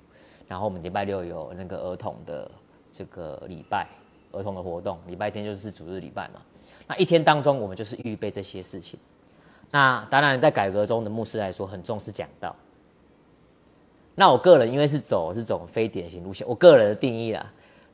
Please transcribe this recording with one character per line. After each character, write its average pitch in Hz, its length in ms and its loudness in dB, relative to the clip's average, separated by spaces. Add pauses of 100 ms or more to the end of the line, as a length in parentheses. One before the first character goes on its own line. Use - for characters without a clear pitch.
(460)
然 92 120 -10
后 101 60 -6
我 107 60 -2
们 90 120 -12
礼 87 60 -8
拜 101 160 -4
六 98 180 -6
有 82 320 -12
那 92 100 -14
个 90 120 -12
儿 92 180 -8
童 98 300 -12
的 76 260 -12 (400)
这 - 140 -16
个 78 420 -14
礼 82 220 -16
拜， 98 180 -4 (460)
儿 98 100 -10
童 98 120 -8
的 90 80 -10
活 87 180 -8
动， 92 260 -8
礼 87 80 -14
拜 104 160 -6
天 104 140 -10
就 104 100 -8
是 101 160 -12
主 82 200 -16
日 95 100 -10
礼 80 80 -14
拜 - 200 -12
嘛。 - 120 -20 (460)
那 - 100 -10
一 185 80 4
天 165 180 2
当 151 200 4
中 139 180 2
我 104 60 -6
们 92 100 -10
就 110 80 -8
是 107 180 -12
预 107 140 -8
备 104 140 -6
这 101 120 -10
些 95 200 -12
事 92 180 -14
情。 - 180 -18 (720)
那 131 380 4
当 139 140 4
然 135 180 2
在 151 100 6
改 101 200 0
革 104 160 0
中 113 180 -2
的 104 60 -6
牧 113 120 -6
师 107 140 -8
来 98 160 -4
说 95 140 -8
很 95 160 -12
重 107 180 -8
视 - 100 -14
讲 82 160 -10 (140)
道。 - 160 -10 (1600)
那 185 180 6
我 165 40 6
个 170 220 8
人 120 140 2
因 139 60 0
为 147 60 4
是 143 140 0
走 90 340 -2
这 113 120 -6
种 90 240 -4
非 113 180 -2
典 87 240 -8
型 87 140 -14
路 95 100 -10
线， - 140 -10
我 123 40 -2
个 156 240 10
人 107 120 8
的 107 60 2
定 120 200 -2
义 113 180 -4
啦， - 200 -10 (420)